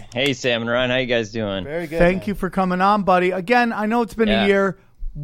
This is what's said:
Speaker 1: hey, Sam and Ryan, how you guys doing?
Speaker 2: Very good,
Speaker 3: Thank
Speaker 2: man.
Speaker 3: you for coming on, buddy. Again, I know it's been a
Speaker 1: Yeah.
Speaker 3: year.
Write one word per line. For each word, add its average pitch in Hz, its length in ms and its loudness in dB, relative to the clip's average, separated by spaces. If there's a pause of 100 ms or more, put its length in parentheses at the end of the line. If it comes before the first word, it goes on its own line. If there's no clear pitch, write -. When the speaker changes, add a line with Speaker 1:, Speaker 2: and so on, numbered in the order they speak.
(140)
Speaker 1:
hey, 135 180 0
Sam 120 300 -2
and 117 80 -4
Ryan, 123 200 2
how 127 60 2
you 131 100 0
guys 117 260 0
doing? 101 320 -4
Speaker 2:
Very 165 220 -6
good, 156 120 -4
Speaker 3:
Thank 175 220 4
Speaker 2:
man. - 80 -6
Speaker 3:
you 202 60 -2
for - 140 -4
coming 185 320 -2
on, 202 220 2
buddy. 180 300 2
Again, 233 420 0
I 208 120 -4
know 233 160 0
it's 226 120 -6
been 220 160 2
a - 20 2
Speaker 1:
Yeah. 220 140 2
Speaker 3:
year. 196 320 2 (460)